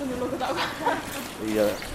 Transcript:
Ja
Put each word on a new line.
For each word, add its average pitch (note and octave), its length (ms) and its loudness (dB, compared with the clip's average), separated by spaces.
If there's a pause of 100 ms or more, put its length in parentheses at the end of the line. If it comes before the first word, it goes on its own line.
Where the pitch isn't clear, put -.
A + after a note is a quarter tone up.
(1500)
Ja G#2+ 80 8 (320)